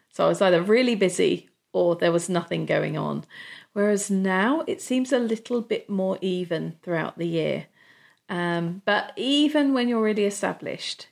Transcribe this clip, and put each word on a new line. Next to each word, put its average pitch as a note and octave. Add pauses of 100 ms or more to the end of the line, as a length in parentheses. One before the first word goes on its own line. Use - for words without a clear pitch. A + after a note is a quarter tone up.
So E3+
I -
was E3+
either F3+
really A#3
busy F3+ (220)
or F3
there E3+
was E3+
nothing E3+
going D3+
on. D3+ (480)
Whereas G3+
now F#3+
it -
seems B3+
a B3
little A3+
bit -
more F#3+
even F3
throughout E3
the E3+
year. D#3 (640)
Um, F3
but -
even C#4+
when A#3+
you're A3+
really G#3+
established, -